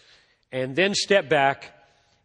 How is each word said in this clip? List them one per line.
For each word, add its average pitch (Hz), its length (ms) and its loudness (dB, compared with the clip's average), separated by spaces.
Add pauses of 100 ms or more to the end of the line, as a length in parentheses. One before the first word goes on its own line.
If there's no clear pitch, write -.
(500)
and 131 280 -6
then 196 160 0
step 190 340 0
back 139 460 0 (520)